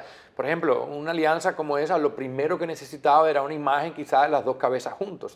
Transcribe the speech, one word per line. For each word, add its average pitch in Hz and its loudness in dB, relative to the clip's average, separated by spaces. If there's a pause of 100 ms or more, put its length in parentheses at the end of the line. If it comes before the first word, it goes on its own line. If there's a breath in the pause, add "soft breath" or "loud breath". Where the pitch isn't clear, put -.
(360 loud breath)
por 123 -4
ejemplo, 143 0
una 147 -8
alianza 165 0
como 147 -2
esa, 160 2
lo 147 0
primero 135 -2
que 165 -4
necesitaba 147 2
era 139 2
una 147 -4
imagen 147 -2
quizás 143 2
de 156 2
las 139 2
dos 127 0
cabezas 127 -2
juntos. - -10